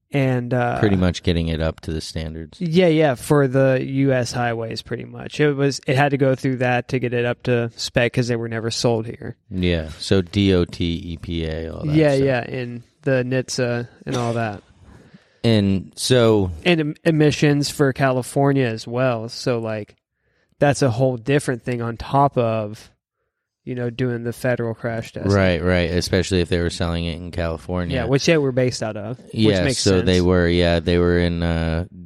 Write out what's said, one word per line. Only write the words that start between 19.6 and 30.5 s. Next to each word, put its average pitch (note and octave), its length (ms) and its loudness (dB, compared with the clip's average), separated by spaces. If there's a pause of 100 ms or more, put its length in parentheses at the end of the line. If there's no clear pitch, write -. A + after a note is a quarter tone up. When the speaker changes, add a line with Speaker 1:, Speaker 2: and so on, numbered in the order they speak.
Speaker 1:
like, A2 340 -8 (640)
that's C#3+ 240 2
a C3+ 80 4
whole B2+ 260 0
different C3 460 -2
thing B2 180 -4
on A#2 160 -6
top C#3 400 0
of, A2 540 -4 (720)
you C3 100 -10
know, A#2+ 140 -6
doing A#2+ 360 -4
the A#2 100 -4
federal A#2 400 -4
crash A2+ 400 -8
testing. G2 180 -2
Speaker 2:
Right, F#2 320 4
right, F2 260 2
especially F2+ 520 0
if E2 80 -2
they F2 100 2
were E2+ 80 0
selling E2+ 380 -4
it E2 100 -6
in F2 140 -12
California. F2 640 -4
Speaker 1:
Yeah, A#2+ 80 -2
which B2+ 220 0
they E3 100 4
were C#3 160 0
based B2+ 300 -2
out A2 160 -8
of, A2 200 -10
which - 140 -20
Speaker 2:
Yeah, G#2 320 2
Speaker 1:
makes C3 140 0
Speaker 2:
so G2+ 140 2
Speaker 1:
sense. F#2 120 2
Speaker 2:
they F2+ 160 4
were, F2+ 280 4
yeah, F2 320 4